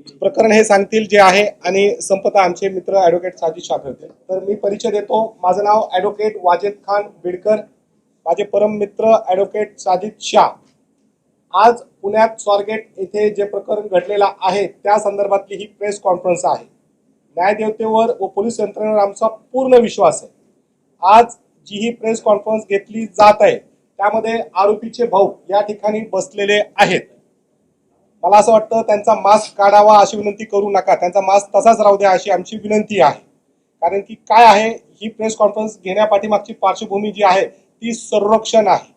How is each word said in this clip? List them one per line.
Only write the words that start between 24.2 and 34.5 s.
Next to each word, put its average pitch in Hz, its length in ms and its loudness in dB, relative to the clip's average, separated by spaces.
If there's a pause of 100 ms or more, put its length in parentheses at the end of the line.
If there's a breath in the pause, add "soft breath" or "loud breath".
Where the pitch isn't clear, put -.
आरोपीचे 208 520 -2
भाऊ 190 260 0 (160)
या 202 120 2
ठिकाणी 214 400 -6 (100)
बसलेले 202 500 -2 (140)
आहेत. 180 260 0 (1200)
मला 196 140 4
असं 208 140 4
वाटतं, 220 300 2
त्यांचा 214 380 0
मास्क 208 380 2
काढावा 208 420 6
अशी 202 180 2
विनंती 208 280 -6
करू 202 240 -2
नका, 185 260 0
त्यांचा 175 260 0
मास्क 196 340 0
तसाच 208 240 4
राहू 202 180 4
द्या 196 140 2
अशी 196 200 -2
आमची 185 260 -4
विनंती 208 440 -4
आहे. 143 180 2 (640)
कारण 190 200 -2
की 220 120 -20
काय 220 320 4
आहे, 214 240 6